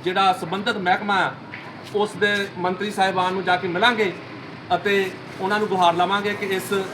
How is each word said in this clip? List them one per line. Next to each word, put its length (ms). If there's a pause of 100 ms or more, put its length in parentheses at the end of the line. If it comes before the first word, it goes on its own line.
ਜਿਹੜਾ 300
ਸੰਬੰਧਿਤ 440
ਮਹਿਕਮਾ 380
ਆ, 160 (640)
ਉਸ 160
ਦੇ 360 (100)
ਮੰਤਰੀ 340
ਸਾਹਿਬਾਨ 420
ਨੂੰ 100
ਜਾ 120
ਕੇ 120
ਮਿਲਾਂਗੇ 440 (640)
ਅਤੇ 360 (280)
ਉਹਨਾਂ 200
ਨੂੰ 80
ਗੁਹਾਰ 260
ਲਾਵਾਂਗੇ 400
ਕਿ 120
ਇਸ 240 (240)